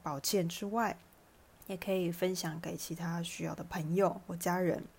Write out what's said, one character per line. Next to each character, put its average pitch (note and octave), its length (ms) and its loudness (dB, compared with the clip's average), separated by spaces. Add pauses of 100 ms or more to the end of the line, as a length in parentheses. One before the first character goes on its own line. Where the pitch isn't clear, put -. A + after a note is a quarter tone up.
保 D3 160 -4
健 F3 300 2
之 G3+ 180 -6
外， G#3+ 300 0 (720)
也 F#3+ 80 -4
可 F#3+ 160 -2
以 F3+ 180 2
分 F#3 240 2
享 E3 260 -2
给 E3 160 -4
其 - 160 -6
他 E3+ 300 -2
需 E3+ 220 -6
要 - 100 -2
的 - 80 -6
朋 D#3+ 320 -2
友 F#3+ 320 4
或 F3 100 -6
家 F3+ 220 2
人。 F3 240 2 (160)